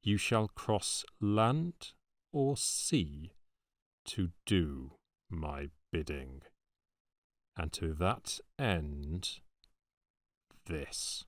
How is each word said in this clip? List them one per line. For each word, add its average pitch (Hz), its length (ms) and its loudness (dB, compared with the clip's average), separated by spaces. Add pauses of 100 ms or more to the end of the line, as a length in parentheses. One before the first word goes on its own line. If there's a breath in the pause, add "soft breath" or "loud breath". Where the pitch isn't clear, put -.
You 101 140 4
shall 107 320 4
cross - 560 0 (160)
land 117 720 2 (400)
or 139 240 2
sea 80 760 0 (720)
to 90 240 -2 (160)
do 71 460 2 (380)
my 73 380 -4 (240)
bidding. 69 500 -4 (1120)
And 80 180 -4
to 80 200 -4
that 90 440 0 (200)
end, 80 840 -2 (1300)
this. - 600 -6